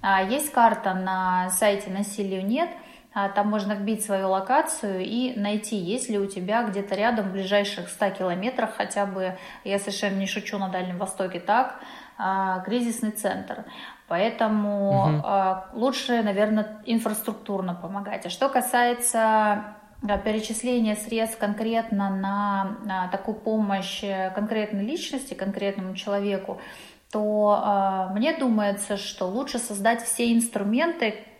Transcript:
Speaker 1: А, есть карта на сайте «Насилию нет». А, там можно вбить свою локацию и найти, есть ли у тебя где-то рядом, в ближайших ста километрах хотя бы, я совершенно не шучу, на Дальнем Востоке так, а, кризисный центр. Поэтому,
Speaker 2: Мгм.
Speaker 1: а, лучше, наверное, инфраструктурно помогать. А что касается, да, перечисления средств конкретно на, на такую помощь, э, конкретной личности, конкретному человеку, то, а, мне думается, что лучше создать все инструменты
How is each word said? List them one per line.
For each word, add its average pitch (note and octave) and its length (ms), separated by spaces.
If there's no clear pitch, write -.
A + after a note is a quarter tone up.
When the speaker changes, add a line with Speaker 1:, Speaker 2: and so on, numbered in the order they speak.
Speaker 1:
А, G3 220
есть B3+ 300
карта G#3+ 420
на F#3 560
сайте G3+ 400
«Насилию F#3+ 560
нет». D4+ 240
А, G3 160
там G3+ 200
можно G#3 260
вбить G#3 300
свою F#3+ 240
локацию F#3+ 760
и B3 320
найти, G#3 380
есть G3+ 340
ли G#3+ 80
у G3 100
тебя G3 360
где-то G3+ 320
рядом, G#3 360
в - 20
ближайших G3 560
ста G3 220
километрах F#3+ 680
хотя G3+ 300
бы, F#3 300
я G3 160
совершенно G3 380
не G3 80
шучу, G#3 320
на G3 100
Дальнем F3+ 300
Востоке F#3 420
так, A#3 400
а, F#3+ 440
кризисный A3 500
центр. - 540
Поэтому, G3+ 1000
Speaker 2:
Мгм. D3+ 160
Speaker 1:
а, F#3+ 480
лучше, A#3+ 500
наверное, G#3 640
инфраструктурно G#3 880
помогать. G3 520
А F3 40
что - 180
касается, A#3 1300
да, G3+ 160
перечисления A3 800
средств A3+ 420
конкретно G#3+ 720
на, G3 720
на F#3 240
такую G#3 280
помощь, G#3 680
э, F#3+ 300
конкретной G#3 500
личности, C4+ 500
конкретному G3 600
человеку, G3+ 640
то, G#3+ 540
а, G3 480
мне C4+ 240
думается, G#3 640
что - 280
лучше A#3+ 320
создать A3+ 440
все A#3 320
инструменты A#3 800